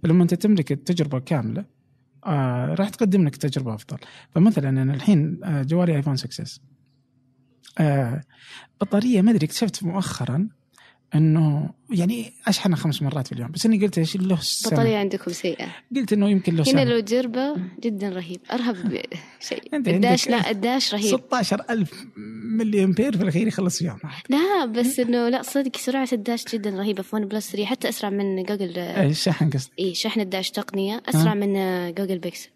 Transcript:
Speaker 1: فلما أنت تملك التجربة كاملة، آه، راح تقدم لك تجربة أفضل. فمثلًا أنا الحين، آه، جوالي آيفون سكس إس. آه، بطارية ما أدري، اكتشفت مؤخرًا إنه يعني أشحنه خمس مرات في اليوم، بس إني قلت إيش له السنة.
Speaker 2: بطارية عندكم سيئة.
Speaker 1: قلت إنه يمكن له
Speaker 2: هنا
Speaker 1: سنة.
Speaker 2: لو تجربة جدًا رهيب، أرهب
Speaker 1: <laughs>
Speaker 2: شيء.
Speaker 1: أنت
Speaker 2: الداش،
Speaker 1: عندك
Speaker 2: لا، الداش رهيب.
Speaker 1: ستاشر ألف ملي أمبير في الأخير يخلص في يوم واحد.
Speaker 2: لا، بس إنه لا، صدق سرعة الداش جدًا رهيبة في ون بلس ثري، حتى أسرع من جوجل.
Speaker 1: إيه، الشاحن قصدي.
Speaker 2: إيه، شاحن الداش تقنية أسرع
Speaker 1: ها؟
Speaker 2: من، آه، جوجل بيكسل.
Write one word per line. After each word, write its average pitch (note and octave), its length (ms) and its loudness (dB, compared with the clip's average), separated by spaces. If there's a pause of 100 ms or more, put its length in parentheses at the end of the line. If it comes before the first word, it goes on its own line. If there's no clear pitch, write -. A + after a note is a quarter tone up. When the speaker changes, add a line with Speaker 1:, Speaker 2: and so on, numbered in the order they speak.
Speaker 1:
فلما F3 200 6
أنت E3+ 120 4
تملك F#3 380 2
التجربة D3 460 -2
كاملة، B2+ 460 -2 (640)
آه، C3+ 480 -2
راح G3 140 0
تقدم G3 360 2
لك C#3+ 120 -2
تجربة C3+ 380 -4
أفضل. A2 220 -12 (380)
فمثلًا E3 340 4
أنا C3 260 2
الحين، D#3 500 2
آه، D3 180 0
جوالي E3 340 2
آيفون C#3 200 0
سكس - 240 -8
إس. - 200 -12 (1160)
آه، C#3 420 2 (600)
بطارية G#3 420 2
ما G#3+ 80 6
أدري، E3 160 4
اكتشفت - 380 -4
مؤخرًا F3+ 640 -2 (680)
إنه D#3 560 4 (200)
يعني G#3+ 420 0 (140)
أشحنه F#3+ 300 2
خمس D3+ 260 -2
مرات C#3 240 -2
في - 60 -10
اليوم، A#2+ 180 -8
بس - 160 -2
إني A3 120 4
قلت G3 200 0
إيش E3 180 0
له F#3 180 2
السنة. - 380 -2
Speaker 2:
بطارية G#3+ 240 4
عندكم G3 360 -2
سيئة. - 340 -6 (300)
Speaker 1:
قلت B3 160 0
إنه G#3 180 4
يمكن F#3 220 2
له D#3+ 100 2
Speaker 2:
هنا C4 100 4
Speaker 1:
سنة. C4+ 120 4
Speaker 2:
لو A#3+ 160 2
تجربة B3+ 560 -2 (240)
جدًا G3+ 280 -4
رهيب، F3+ 320 -8 (120)
أرهب A#3+ 240 -2 (400)
Speaker 1:
<laughs> - 320 -16
Speaker 2:
شيء. - 140 -6 (120)
Speaker 1:
أنت C4 140 -2
Speaker 2:
الداش، A#3 400 4
Speaker 1:
عندك A#3 160 2
Speaker 2:
لا، - 60 -2
الداش A3+ 440 0
رهيب. G3+ 100 0
Speaker 1:
ستاشر A3 680 0
ألف A3+ 360 -2 (520)
ملي G#3 260 2
أمبير G#3 320 2
في F3 60 0
الأخير F#3+ 240 2
يخلص F#3 320 0
في E3 60 -2
يوم C3 200 -4
واحد. - 260 -12
Speaker 2:
لا، E4+ 360 2
بس A#3+ 340 0
إنه A#3+ 280 2
لا، B3+ 140 0
صدق C4 340 -2
سرعة C4 360 -2
الداش A#3 420 -4
جدًا G#3 160 -2
رهيبة G3 320 -2
في G#3+ 140 -6
ون G#3 120 -2
بلس G#3 240 -4
ثري، G#3 140 -2
حتى B3 220 -2
أسرع G#3+ 220 -4
من G3 320 -2
جوجل. F#3 360 -4
Speaker 1:
إيه، F3 320 0
الشاحن D#3+ 400 2
قصدي. C3+ 280 -4
Speaker 2:
إيه، F3+ 160 -2
شاحن A3 260 -2
الداش F#3+ 300 -4
تقنية G3+ 580 -4
أسرع E3 240 4
Speaker 1:
ها؟ - 20 0
Speaker 2:
من، G3+ 220 0
آه، F#3 340 -2
جوجل F#3 280 -4
بيكسل. E3+ 380 -10